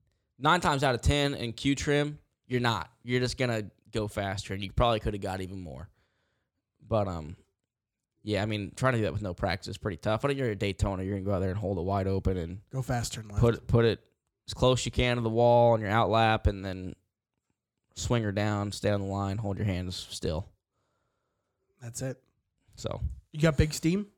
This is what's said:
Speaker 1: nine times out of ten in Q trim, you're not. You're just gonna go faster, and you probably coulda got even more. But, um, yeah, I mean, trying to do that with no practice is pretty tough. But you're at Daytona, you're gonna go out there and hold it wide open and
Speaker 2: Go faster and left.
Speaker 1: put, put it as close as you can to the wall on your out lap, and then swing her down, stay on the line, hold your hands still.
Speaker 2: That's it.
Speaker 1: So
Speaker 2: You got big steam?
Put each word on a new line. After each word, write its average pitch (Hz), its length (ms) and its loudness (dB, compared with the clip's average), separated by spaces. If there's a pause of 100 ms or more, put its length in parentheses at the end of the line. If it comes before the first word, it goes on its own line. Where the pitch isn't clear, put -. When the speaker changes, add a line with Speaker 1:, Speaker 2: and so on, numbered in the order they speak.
(380)
Speaker 1:
nine 160 220 4
times 147 240 2
out 131 100 4
of 117 60 -2
ten 143 340 4
in 117 180 -6
Q 139 220 0
trim, 147 440 0 (280)
you're 123 140 0
not. 113 300 0 (120)
You're 123 180 0
just 123 180 -2
gonna 117 260 0 (260)
go 107 160 -2
faster, 98 480 -4
and 98 80 -6
you 92 80 -6
probably 117 300 2
coulda 104 180 -2
got 95 220 -6
even 92 200 -8
more. 76 280 -12 (960)
But, 104 220 0
um, 80 280 -8 (840)
yeah, 101 200 0
I 110 40 0
mean, 104 300 -4
trying 131 160 2
to 120 60 2
do 107 60 2
that 82 80 0
with 101 100 -4
no 92 120 -4
practice 90 340 -4
is - 100 -8
pretty 98 180 -4
tough. 107 260 -2
But 143 140 0
you're 131 140 -2
at 101 80 -4
Daytona, 98 440 -2
you're 98 120 -2
gonna 95 100 -4
go 101 100 0
out 92 60 0
there 95 100 0
and 95 80 -4
hold 98 200 -2
it - 40 -2
wide 95 240 0
open 95 300 0
and 87 240 -6 (100)
Speaker 2:
Go 135 120 -6
faster 120 380 -4
and 107 100 -14
left. 101 100 -2
Speaker 1:
put, 117 260 4
put 117 180 6
it 107 160 2 (460)
as - 80 -10
close 127 280 2
as - 40 -4
you 117 60 -6
can 123 240 0
to 120 60 -2
the 113 80 0
wall 120 420 6
on 110 80 2
your 101 100 -4
out 107 200 4
lap, 110 360 4
and 98 180 0
then 92 300 -8 (1000)
swing 120 260 0
her 104 100 0
down, 104 400 -2
stay - 180 -2
on 101 100 2
the 98 60 -6
line, 98 320 -4
hold 101 180 -4
your 107 100 -2
hands 92 300 -2 (140)
still. 80 360 -4 (1400)
Speaker 2:
That's 120 200 -10
it. 131 180 -6 (560)
Speaker 1:
So - 240 -6 (320)
Speaker 2:
You 151 80 -8
got 156 160 4
big 156 160 4
steam? 190 340 0 (120)